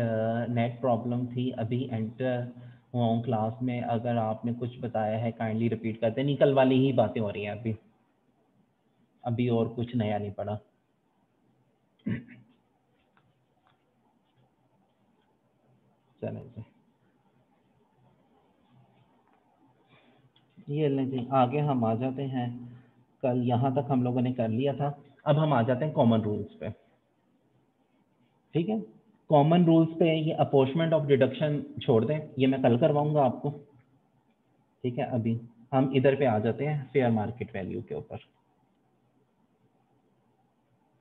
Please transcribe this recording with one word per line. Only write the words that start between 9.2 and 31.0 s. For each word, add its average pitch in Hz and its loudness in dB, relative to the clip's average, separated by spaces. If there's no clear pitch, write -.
अभी 123 0
और 117 2
कुछ 120 -6
नया 107 0
नहीं 101 -6
पड़ा। 101 -6
<clears throat> - -4
चलें 110 -10
जी, - -16
ये 147 0
लें 135 0
जी, 123 -6
आगे 135 2
हम 135 0
आ 110 0
जाते 131 -4
हैं। 123 -8
कल 123 0
यहाँ 123 2
तक 139 0
हम 127 2
लोगों 123 0
ने 123 0
कर 113 -2
लिया 131 -2
था, 139 -6
अब 147 4
हम 156 2
आ 120 4
जाते 127 0
हैं 156 -4
common 113 4
rules 104 -4
पे। - -12
ठीक 170 0
है, 214 -6
Common 160 6
rules 165 6
पे 160 2
ये 156 -2
apportionment 147 2
of 147 0